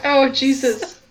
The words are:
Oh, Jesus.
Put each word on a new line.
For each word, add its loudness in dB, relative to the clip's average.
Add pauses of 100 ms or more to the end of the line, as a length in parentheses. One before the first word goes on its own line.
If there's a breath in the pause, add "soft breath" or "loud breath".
Oh, 2
Jesus. -2